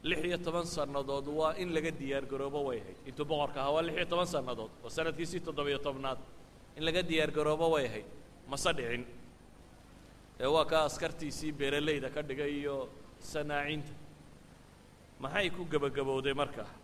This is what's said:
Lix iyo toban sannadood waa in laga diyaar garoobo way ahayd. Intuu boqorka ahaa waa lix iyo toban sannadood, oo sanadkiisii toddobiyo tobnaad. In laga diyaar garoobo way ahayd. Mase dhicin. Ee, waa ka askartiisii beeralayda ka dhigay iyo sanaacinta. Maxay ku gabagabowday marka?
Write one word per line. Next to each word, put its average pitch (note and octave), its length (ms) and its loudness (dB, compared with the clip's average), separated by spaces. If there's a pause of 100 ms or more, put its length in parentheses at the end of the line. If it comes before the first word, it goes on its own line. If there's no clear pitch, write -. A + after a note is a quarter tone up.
Lix G3+ 220 0
iyo F3 120 0
toban E3+ 280 -2
sannadood C#3 600 -2
waa D#3 300 2
in F3+ 160 -2
laga D#3 180 2
diyaar C3+ 380 -2
garoobo C#3 360 -2
way B2+ 140 0
ahayd. F#2+ 180 -12 (100)
Intuu C3+ 180 -4
boqorka C#3+ 360 0
ahaa C#3 120 2
waa D#3+ 80 6
lix E3 160 0
iyo F3 80 2
toban F3 220 2
sannadood, B2+ 420 -2 (140)
oo A#2 60 -10
sanadkiisii E3 520 -2
toddobiyo C#3+ 380 0
tobnaad. C3+ 400 -2 (560)
In D3+ 100 -6
laga E3 160 4
diyaar D#3+ 300 4
garoobo D3+ 420 4
way C#3+ 140 4
ahayd. G#2+ 180 -4 (420)
Mase C3+ 260 0
dhicin. A#2+ 300 0 (1300)
Ee, B2+ 100 0
waa D#3 180 6
ka D#3+ 180 4
askartiisii D3+ 680 -2
beeralayda C#3+ 580 2
ka D3 120 -4
dhigay C#3+ 360 -2
iyo C#3+ 180 -2 (440)
sanaacinta. D3 760 -2 (1300)
Maxay E3 300 2
ku F3+ 160 -2
gabagabowday C#3 680 2
marka? C3+ 320 -2 (180)